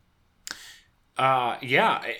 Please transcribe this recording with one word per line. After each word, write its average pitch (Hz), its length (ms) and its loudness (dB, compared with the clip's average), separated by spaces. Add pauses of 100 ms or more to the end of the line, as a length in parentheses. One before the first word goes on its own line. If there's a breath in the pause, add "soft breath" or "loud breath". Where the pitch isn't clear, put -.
(1160 loud breath)
Uh, 127 460 2
yeah, 139 400 2
i-, 117 180 -8